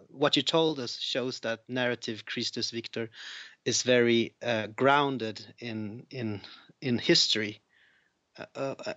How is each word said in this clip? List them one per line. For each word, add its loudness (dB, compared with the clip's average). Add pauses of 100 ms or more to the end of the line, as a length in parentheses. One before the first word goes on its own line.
what 2
you 4
told 2
us -8
shows -4
that -4
narrative -2
Christus -4
Victor -6 (540)
is 0
very, 4
uh, -2
grounded 2 (140)
in, -8
in, -6 (400)
in 0
history. 2 (760)
Uh, -14
uh, -8